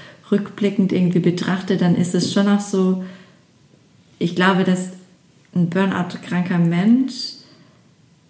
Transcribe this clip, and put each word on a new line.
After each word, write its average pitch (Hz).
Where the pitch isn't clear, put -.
rückblickend 202
irgendwie 180
betrachte, 180
dann 175
ist 180
es 175
schon 202
auch 202
so, 190
ich 170
glaube, 185
dass 185
ein 170
Burnout-kranker 180
Mensch 185